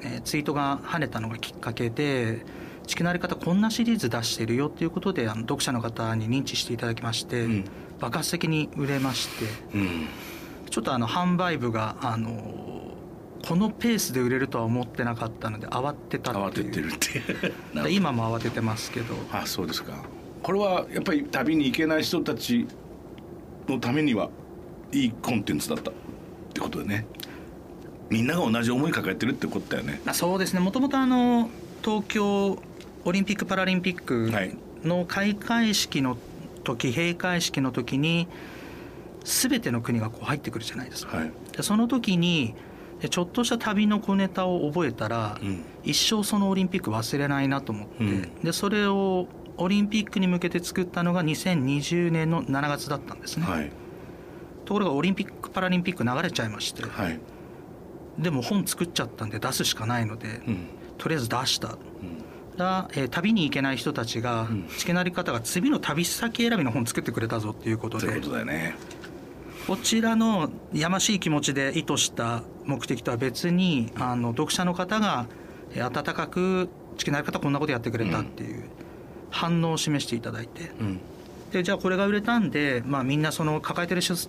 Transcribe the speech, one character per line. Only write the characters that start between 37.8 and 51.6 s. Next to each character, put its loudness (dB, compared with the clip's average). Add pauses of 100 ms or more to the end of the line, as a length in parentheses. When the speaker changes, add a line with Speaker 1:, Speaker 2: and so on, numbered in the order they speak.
Speaker 1:
に、 4 (960)
全 2
て 0
の 2
国 2
が 0
こ -12
う -8
入 0
っ -10
て -6
く -4
る -8
じ -8
ゃ -10
な -6
い -12
で -12
す -8
か。 -4
Speaker 2:
は 0
い。 -4 (240)
Speaker 1:
で、 -2
そ 2
の 6
時 2
に、 4 (480)
で、 -2
ち -2
ょ 4
っ -4
と 2
し 0
た 2
旅 4
の 4
小 2
ネ 4
タ 0
を 2
覚 2
え 2
た -2
ら、 0
Speaker 2:
う -4
ん。 -2 (200)
Speaker 1:
一 2
生 4
そ 2
の 4
オ 4
リ 4
ン 4
ピ 0
ッ -2
ク -2
忘 0
れ 2
な 2
い 4
な 2
と -4
思 -4
っ -12
て、 -2
Speaker 2:
う 4
ん。 4 (220)
Speaker 1:
で、 2
そ 0
れ 4
を 2 (300)
オ 2
リ 6
ン 4
ピ 2
ッ 0
ク 0
に 6
向 4
け 2
て 2
作 -2
っ 0
た -2
の 4
が 4
二 2
千 4